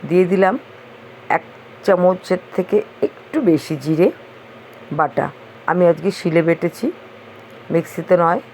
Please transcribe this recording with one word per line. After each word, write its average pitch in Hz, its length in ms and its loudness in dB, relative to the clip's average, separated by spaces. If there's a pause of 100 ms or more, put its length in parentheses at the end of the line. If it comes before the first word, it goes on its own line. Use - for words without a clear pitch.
দিয়ে 180 160 2
দিলাম 190 340 2 (680)
এক - 140 -2 (420)
চামচের 180 540 2 (180)
থেকে 190 260 -2 (200)
একটু - 380 -6
বেশি 160 360 0
জিরে 156 340 0 (800)
বাটা। 147 380 -2 (360)
আমি 175 200 2
আজকে 170 240 0
শিলে 165 320 -2
বেটেছি, 170 500 -2 (800)
মিক্সিতে 165 460 0
নয়। 170 240 2 (140)